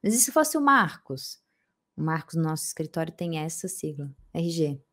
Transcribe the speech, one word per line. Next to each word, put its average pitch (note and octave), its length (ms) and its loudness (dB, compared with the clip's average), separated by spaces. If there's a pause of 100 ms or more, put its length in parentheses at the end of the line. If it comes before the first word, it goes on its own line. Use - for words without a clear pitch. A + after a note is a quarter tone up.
Mas G#3+ 100 2
e B3 60 2
se C4 120 2
fosse D#4 260 4
o D4 40 2
Marcos? A#3 800 2 (540)
O - 60 -6
Marcos D#3+ 340 -2
no E3 80 2
nosso D#3+ 220 -2
escritório D#3+ 480 -6
tem E3 260 -4
essa D#3+ 280 -6
sigla, C#3+ 440 -8 (220)
R E3+ 160 0
G. D3+ 320 0 (120)